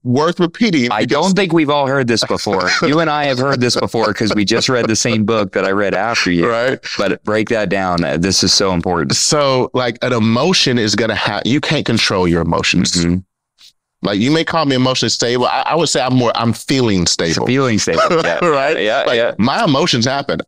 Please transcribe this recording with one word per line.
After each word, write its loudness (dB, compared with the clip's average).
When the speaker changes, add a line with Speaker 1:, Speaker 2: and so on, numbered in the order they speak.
Speaker 1:
worth 0
repeating 2
Speaker 2:
I 0
Speaker 1:
because 0
Speaker 2:
don't 2
think 0
we've 2
all 2
heard 0
this 0
before. -2
Speaker 1:
<laughs> -2
Speaker 2:
You 2
and 0
I -2
have -2
heard 0
this 0
before 0
'cause -2
we 0
just 0
read 2
the 0
same 0
book 0
that 0
I 0
read 0
after -2
you. 2
Speaker 1:
Right. 0
Speaker 2:
But -2
break -2
that 0
down. 0
Uh, -2
this 0
is 2
so 0
important. -2
Speaker 1:
So, 0
like, -2
an -2
emotion 2
is 0
gonna 0
ha-, -4
you 0
can't -2
control 0
your 2
emotions. 0
Speaker 2:
Mm-hmm. 0
Speaker 1:
Like, 0
you 2
may 2
call -2
me 0
emotionally 0
stable. 0
I, 0
I 0
would 2
say 0
I'm 0
more, 4
I'm 0
feeling 0
stable. -2
Speaker 2:
Feeling 2
stable. 0
Speaker 1:
<laughs> -2
Speaker 2:
Yeah. -2
Speaker 1:
Right? 0
Speaker 2:
Yeah, 0
Speaker 1:
Like, 0
Speaker 2:
yeah. 0
Speaker 1:
my 0
emotions 0
happen. -2